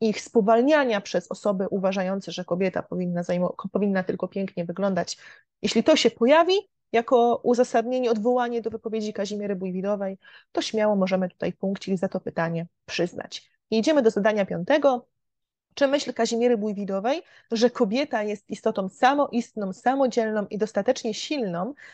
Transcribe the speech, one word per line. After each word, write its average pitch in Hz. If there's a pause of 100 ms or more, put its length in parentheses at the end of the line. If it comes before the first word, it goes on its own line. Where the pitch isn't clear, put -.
ich 220
spowalniania 233
przez -
osoby 196
uważające, 190
że 180
kobieta 180
powinna 175
zajmo-, 180 (160)
powinna 196
tylko 180
pięknie 190
wyglądać, 180 (440)
jeśli 220
to 311
się 233
pojawi 330 (400)
jako 240
uzasadnienie, 247
odwołanie 240
do 226
wypowiedzi 214
Kazimiery 202
Bujwidowej, 190 (340)
to 339
śmiało 214
możemy 185
tutaj -
punkcik 190
za 190
to 190
pytanie 165 (180)
przyznać. - (200)
I 220
idziemy 285
do 220
zadania 208
piątego. 247 (680)
Czy 277
myśl 277
Kazimiery 233
Bujwidowej, 202 (280)
że 233
kobieta 240
jest 208
istotą 202
samoistną, 240
samodzielną 226
i 208
dostatecznie 214
silną, 214 (200)